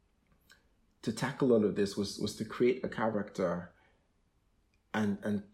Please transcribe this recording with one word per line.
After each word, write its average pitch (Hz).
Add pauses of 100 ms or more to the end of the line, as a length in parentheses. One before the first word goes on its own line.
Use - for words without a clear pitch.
(1040)
to 117
tackle 139
all 107
of 98
this 101
was, 101
was 107
to 110
create 123
a 107
character 98 (1200)
and, 104
and 104 (100)